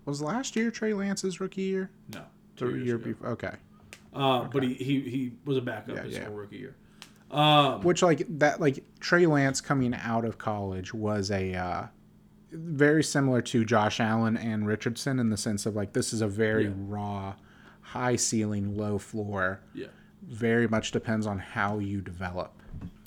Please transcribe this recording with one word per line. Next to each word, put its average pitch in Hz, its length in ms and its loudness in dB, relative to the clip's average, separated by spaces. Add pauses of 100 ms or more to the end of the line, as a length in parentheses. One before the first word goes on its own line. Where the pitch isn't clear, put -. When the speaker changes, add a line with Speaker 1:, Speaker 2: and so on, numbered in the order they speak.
Speaker 1:
Was 143 160 -4
last 214 340 -4
year 226 160 2
Trey 220 220 -2
Lance's 196 460 -2
rookie 190 240 -6
year? 190 280 -2 (220)
Speaker 2:
No, - 100 -12 (320)
Speaker 1:
The 123 100 -4
Speaker 2:
two 131 100 -2
years 127 120 -4
Speaker 1:
year 120 100 0
Speaker 2:
ago. 117 80 -8
Speaker 1:
before? 117 240 -6
Okay. - 240 -6 (600)
Speaker 2:
Uh, 131 300 2
but 135 180 0
Speaker 1:
Okay. 123 120 0
Speaker 2:
he, 131 80 -8
he, 135 260 0
he 123 240 -4 (120)
was 139 120 0
a 127 40 2
backup 113 340 -8
Speaker 1:
Yeah, - 80 -8
Speaker 2:
his - 120 -8
Speaker 1:
yeah. 92 100 -8
Speaker 2:
whole 104 100 -10
rookie 104 220 -12
year. 101 180 -14 (560)
Um, 147 500 6
Speaker 1:
Which, 170 200 4
like, 170 240 4 (140)
that, 147 220 4
like, 139 220 2 (160)
Trey 180 260 4
Lance 139 360 4
coming 127 320 2
out 113 320 -2
of 110 120 -4
college 98 560 -4
was 104 380 0
a, 95 240 0
uh, 90 320 -4 (640)
very 156 520 4
similar 131 380 2
to 113 240 2
Josh 107 340 4
Allen 113 380 2
and 107 280 -2
Richardson 117 540 -2
in 117 100 2
the 107 80 2
sense 104 280 -4
of, 107 100 -2
like, 101 180 -4
this 123 200 -2
is 110 80 0
a 110 60 2
very 107 380 2
Speaker 2:
Yeah. 101 100 -2
Speaker 1:
raw, 101 600 -6 (460)
high 123 340 0
ceiling, 104 640 0
low 104 200 0
floor. 98 640 -2 (140)
Speaker 2:
Yeah. - 140 -10 (360)
Speaker 1:
Very 117 440 2
much 110 240 0
depends 110 360 -2
on 101 120 -2
how 104 400 -2
you 101 200 -4
develop. 90 540 -8 (540)